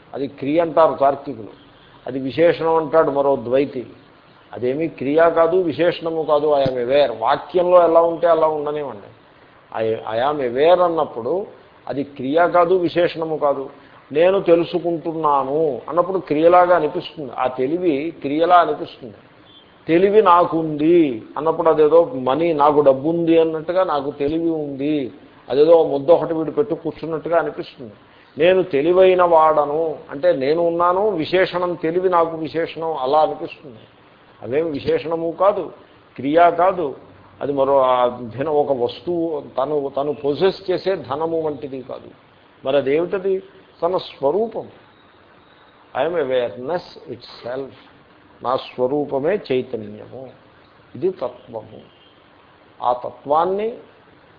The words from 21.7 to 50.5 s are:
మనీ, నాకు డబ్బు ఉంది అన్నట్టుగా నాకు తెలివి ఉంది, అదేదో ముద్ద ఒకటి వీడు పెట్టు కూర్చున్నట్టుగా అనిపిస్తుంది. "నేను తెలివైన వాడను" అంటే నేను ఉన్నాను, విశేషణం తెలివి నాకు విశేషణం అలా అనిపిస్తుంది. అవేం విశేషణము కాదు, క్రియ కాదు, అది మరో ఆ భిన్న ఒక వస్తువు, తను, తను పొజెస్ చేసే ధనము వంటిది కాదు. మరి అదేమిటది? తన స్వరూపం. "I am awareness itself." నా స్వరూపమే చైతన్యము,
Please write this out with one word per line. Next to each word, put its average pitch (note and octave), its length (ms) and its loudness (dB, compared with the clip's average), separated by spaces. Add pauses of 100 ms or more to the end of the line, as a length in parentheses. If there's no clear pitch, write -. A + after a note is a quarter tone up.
మనీ, C3+ 480 -2
నాకు D3 280 4
డబ్బు C3+ 280 2
ఉంది E3 320 2
అన్నట్టుగా E3 440 0
నాకు D3 260 -4
తెలివి D#3+ 400 -4
ఉంది, C#3+ 600 -4 (360)
అదేదో D#3 360 6
ముద్ద C#3 260 0
ఒకటి D#3 240 2
వీడు D#3+ 160 -4
పెట్టు D3 240 -2
కూర్చున్నట్టుగా D#3+ 640 -4
అనిపిస్తుంది. D3 540 -8 (460)
"నేను F#3 240 4
తెలివైన F3+ 600 4
వాడను" D#3 760 2 (140)
అంటే C#3+ 220 0
నేను D3 300 0
ఉన్నాను, F3 460 2
విశేషణం F3+ 640 -2
తెలివి F3 340 -2
నాకు E3 280 0
విశేషణం D#3+ 600 -6
అలా C3+ 220 0
అనిపిస్తుంది. C#3+ 600 -4 (640)
అవేం C#3+ 280 -2
విశేషణము D#3+ 720 -4
కాదు, F#3 320 0 (440)
క్రియ C3+ 200 -2
కాదు, E3+ 580 2 (460)
అది C#3 120 -4
మరో C#3 280 2
ఆ B2+ 260 2
భిన్న A#2+ 420 -6
ఒక D3 240 0
వస్తువు, D#3+ 720 -4 (160)
తను, C#3 380 -2
తను C#3+ 160 -2
పొజెస్ D3 580 -2
చేసే F#3 260 -2
ధనము D#3+ 440 -6
వంటిది C#3+ 420 -8
కాదు. A#2+ 260 -16 (560)
మరి C3+ 120 0
అదేమిటది? F3+ 680 -2 (400)
తన F3+ 140 0
స్వరూపం. E3 720 -4 (1300)
"I D3+ 100 -2
am F3 60 -6
awareness C3 960 -6
itself." B2+ 580 -14 (720)
నా B2+ 140 -2
స్వరూపమే C#3+ 840 -4 (120)
చైతన్యము, A2+ 760 -8 (640)